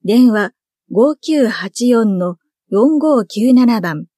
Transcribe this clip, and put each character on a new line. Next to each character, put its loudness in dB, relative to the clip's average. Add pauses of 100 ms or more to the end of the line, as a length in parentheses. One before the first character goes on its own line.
電 2
話、 -2 (400)
五 0
九 -2
八 -6
四 0
の -6 (320)
四 2
五 0
九 0
七 2
番。 -8 (100)